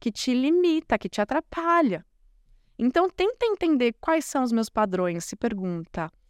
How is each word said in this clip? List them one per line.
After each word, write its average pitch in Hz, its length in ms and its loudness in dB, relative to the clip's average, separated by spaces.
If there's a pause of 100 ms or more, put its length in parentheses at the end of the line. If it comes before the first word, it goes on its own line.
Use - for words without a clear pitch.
que 240 100 -2
te - 240 -2
limita, 311 640 2
que 190 100 -6
te - 120 -4
atrapalha. 320 840 0 (760)
Então, 339 320 2
tenta 403 340 -2
entender 311 560 2
quais 320 240 0
são 269 200 -2
os 233 80 0
meus 226 160 0
padrões, 180 560 -2
se - 120 -10
pergunta. 180 760 -6 (200)